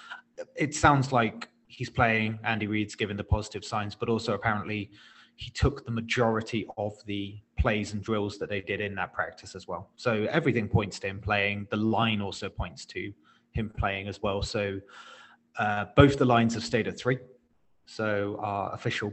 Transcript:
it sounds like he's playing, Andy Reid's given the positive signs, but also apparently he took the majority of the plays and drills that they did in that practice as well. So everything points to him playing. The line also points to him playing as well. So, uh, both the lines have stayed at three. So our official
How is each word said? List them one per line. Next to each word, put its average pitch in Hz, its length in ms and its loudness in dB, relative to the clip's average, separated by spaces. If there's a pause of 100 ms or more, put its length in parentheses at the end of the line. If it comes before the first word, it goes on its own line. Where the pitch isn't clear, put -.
(540)
it 147 200 -2
sounds 139 380 6
like 113 360 2 (180)
he's - 240 -10
playing, 110 540 2
Andy 107 220 -2
Reid's 107 280 -2
given 101 220 -2
the 104 80 -4
positive 104 400 -2
signs, 104 300 -4
but 117 140 -4
also 113 260 0
apparently 104 560 -2 (460)
he - 140 -12
took - 360 2
the 120 40 -4
majority 113 760 0 (100)
of 104 160 -4 (140)
the 101 340 -6 (180)
plays 107 360 2
and 104 100 -6
drills 104 340 0
that - 120 -4
they 101 100 -2
did 98 220 -4
in 98 140 -4
that 90 180 -4
practice - 420 -6
as 92 100 -14
well. 87 300 -8
So 107 340 0
everything 120 380 2
points 101 320 2
to 98 80 -4
him 98 120 -6
playing. 101 500 0
The 110 60 -2
line 110 440 2
also 98 300 -4
points - 360 -8
to 101 260 -8 (400)
him 110 260 -4
playing 98 300 -2
as 98 140 -8
well. 101 200 0
So, 101 360 -2 (760)
uh, 104 300 0 (100)
both 139 220 10
the 135 60 2
lines 117 300 4
have 107 100 -4
stayed 107 240 0
at 92 100 -6
three. 127 200 0 (680)
So 104 540 -2
our 101 340 -4
official 113 380 -4